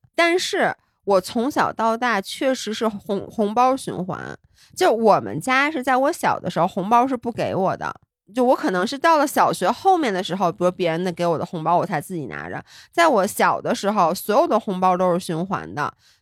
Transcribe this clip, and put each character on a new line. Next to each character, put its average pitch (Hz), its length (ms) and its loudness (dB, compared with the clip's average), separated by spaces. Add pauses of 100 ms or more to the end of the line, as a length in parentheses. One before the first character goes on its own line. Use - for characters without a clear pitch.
(160)
但 339 240 2
是 294 340 -2 (300)
我 196 180 2
从 240 300 -2
小 151 220 0
到 226 240 -2
大 233 240 -2
确 262 340 -4
实 214 180 -6
是 226 140 -2
红-， 196 420 -6
红 208 240 -2
包 254 220 4
循 185 180 -8
环。 123 460 -8 (340)
就 359 200 2
我 214 260 4
们 110 220 -6
家 269 280 0
是 320 140 -4
在 262 140 2
我 277 140 2
小 - 280 -2
的 - 100 -6
时 175 120 -2
候， 170 60 4
红 190 220 -4
包 240 160 6
是 262 120 -2
不 233 120 -8
给 131 240 -4
我 170 220 0
的。 78 180 -6 (400)
就 247 100 2
我 254 120 6
可 311 160 0
能 180 160 0
是 277 100 -8
到 330 200 4
了 294 100 2
小 165 260 2
学 180 160 0
后 381 260 2
面 294 160 0
的 185 120 -2
时 202 120 -4
候， 190 160 0
比 - 120 -4
如 180 80 2
别 180 180 -2
人 165 140 -2
的 185 80 -2
给 170 120 -6
我 170 140 0
的 117 80 -6
红 175 180 -8
包， 170 140 2
我 165 80 0
才 175 160 -4
自 190 140 -12
己 151 100 -8
拿 76 240 -10
着。 113 100 -10 (320)
在 339 160 4
我 208 200 4
小 170 340 0
的 185 140 -2
时 202 160 -2
候， 185 240 2
所 208 200 -2
有 330 120 4
的 302 120 2
红 190 200 -4
包 185 180 2
都 180 160 2
是 175 60 0
循 170 260 -4
环 101 300 -6
的。 143 180 -4 (280)